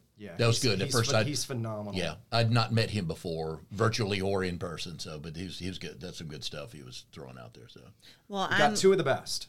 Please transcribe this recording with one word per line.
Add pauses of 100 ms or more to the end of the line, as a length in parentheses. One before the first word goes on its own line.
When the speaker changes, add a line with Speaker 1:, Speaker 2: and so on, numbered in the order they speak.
(200)
Speaker 1:
Yeah,
Speaker 2:
That
was
Speaker 1:
he's,
Speaker 2:
good.
At
Speaker 1:
he's
Speaker 2:
first,
Speaker 1:
phen-,
Speaker 2:
I'd
Speaker 1:
he's
phenomenal.
Speaker 2:
Yeah, (160)
I'd
not
met
him
before, (100)
virtually
or
in
person.
So,
but
he
was,
he
was
good.
That's
some
good
stuff
he
was
throwing
out
there.
So (460)
Speaker 3:
Well,
Speaker 1:
We
Speaker 3:
I'm
Speaker 1:
got
two
of
the
best.